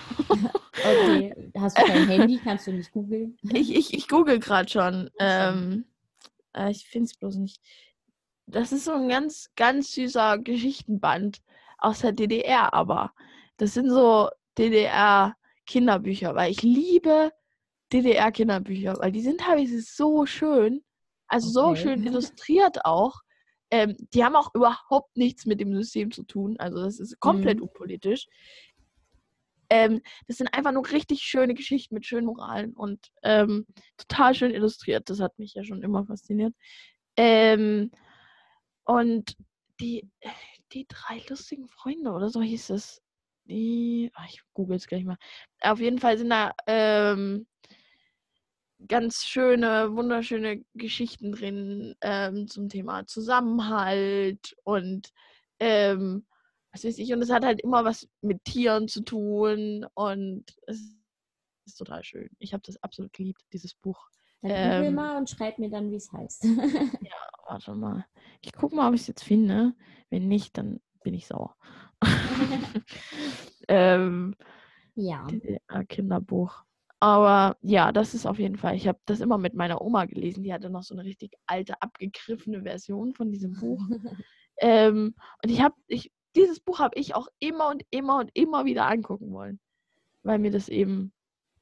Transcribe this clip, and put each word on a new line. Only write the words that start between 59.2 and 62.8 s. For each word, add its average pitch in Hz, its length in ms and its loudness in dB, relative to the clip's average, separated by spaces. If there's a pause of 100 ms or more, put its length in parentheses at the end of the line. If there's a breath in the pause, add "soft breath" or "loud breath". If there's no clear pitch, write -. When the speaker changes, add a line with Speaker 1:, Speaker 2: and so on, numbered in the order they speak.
Speaker 1:
und 196 480 -6 (240)
es 214 280 -14 (680)
ist - 120 -20
total - 260 -14
schön. - 340 -18
Ich - 160 -16
hab 196 100 -10
das - 200 -20